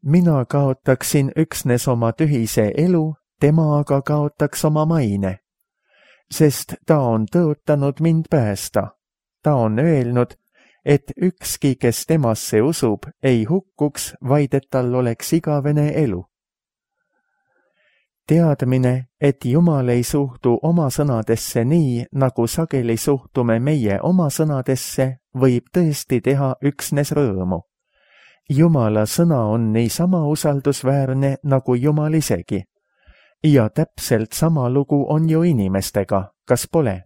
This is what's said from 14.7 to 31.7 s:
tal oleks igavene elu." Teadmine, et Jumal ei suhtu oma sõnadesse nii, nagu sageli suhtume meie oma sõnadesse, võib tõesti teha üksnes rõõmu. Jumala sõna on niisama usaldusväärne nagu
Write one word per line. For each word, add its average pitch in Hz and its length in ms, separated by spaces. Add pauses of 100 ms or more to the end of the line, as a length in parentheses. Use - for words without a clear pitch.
tal 123 240
oleks 123 380
igavene 147 600
elu." 104 300 (2000)
Teadmine, 131 840 (120)
et 143 240
Jumal 139 440
ei 120 140
suhtu 127 600
oma 165 260
sõnadesse 117 760
nii, 131 480
nagu 127 340
sageli 123 500
suhtume 120 640
meie 123 400
oma 170 320
sõnadesse, 131 880 (180)
võib 127 320
tõesti 147 560
teha 135 300 (100)
üksnes 143 480
rõõmu. 95 480 (880)
Jumala 131 560
sõna 156 380 (100)
on 113 200
niisama 160 540
usaldusväärne 139 1160
nagu 135 320